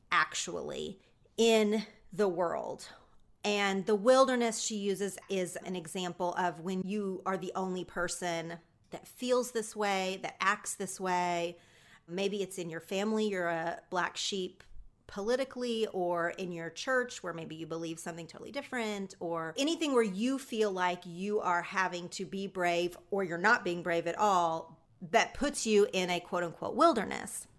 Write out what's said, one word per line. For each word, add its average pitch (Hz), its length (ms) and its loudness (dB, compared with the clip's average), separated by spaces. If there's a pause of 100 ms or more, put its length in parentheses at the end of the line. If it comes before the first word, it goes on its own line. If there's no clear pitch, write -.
(120)
actually 156 880 -2 (360)
in 220 460 4 (300)
the 196 160 2
world. 165 580 -2 (580)
And 202 420 2
the 220 100 6
wilderness 240 640 6
she 226 160 -4
uses 196 420 -2 (100)
is 185 280 -2
an 185 180 -6
example 175 640 -4
of 170 220 0
when 185 240 -2
you 190 420 -4
are 190 100 0
the 180 200 -6
only 185 280 -2
person 170 720 -4 (360)
that - 180 -12
feels 247 420 0
this 214 240 -4
way, 190 480 0
that - 180 -8
acts 208 360 2
this 185 240 -6
way. 175 560 2 (520)
Maybe 196 320 0
it's 185 180 -4
in 170 120 -6
your 160 100 -8
family, 214 460 0
you're 185 220 0
a 170 320 -2 (100)
black 175 260 -2
sheep - 460 -4 (460)
politically, 240 840 -2
or 175 380 0
in 180 220 -6
your 165 180 -6
church 247 500 -2
where 170 120 -6
maybe 160 240 -10
you 160 100 -8
believe 165 320 -6
something 165 300 -8
totally - 240 -14
different, 214 680 -6
or 165 400 -4
anything 311 340 0
where 233 120 6
you 226 340 0
feel 214 320 0
like 180 340 0
you 190 360 -2
are 175 220 2
having 175 480 -2
to - 140 -6
be 196 220 -6
brave 175 500 0 (140)
or 196 140 0
you're 170 140 -4
not 214 260 4
being 175 180 -2
brave 170 240 0
at 170 120 -2
all, 175 600 2 (320)
that 214 240 4
puts 285 320 -2
you 208 260 6
in 185 180 2
a 175 100 0
quote 175 240 -2
unquote - 320 -6
wilderness. 240 720 2 (100)